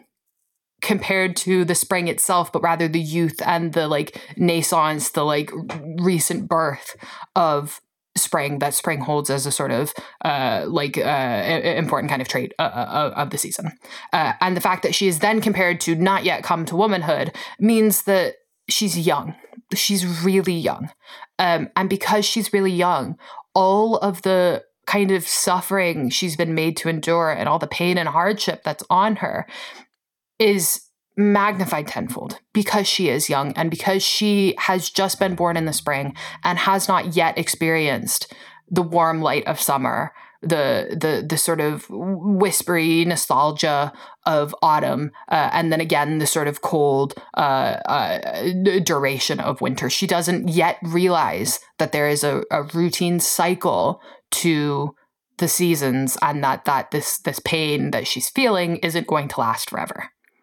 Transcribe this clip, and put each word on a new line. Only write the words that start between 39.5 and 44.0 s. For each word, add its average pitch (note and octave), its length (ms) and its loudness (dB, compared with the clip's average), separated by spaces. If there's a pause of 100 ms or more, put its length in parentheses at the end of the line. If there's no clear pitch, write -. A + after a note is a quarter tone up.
summer, C3 540 -2 (300)
the, C#3+ 580 0
the, D3+ 260 0
the D#3 120 -2
sort E3 220 0
of D3+ 280 -2
whispery E3+ 1200 2
nostalgia D3 840 2 (340)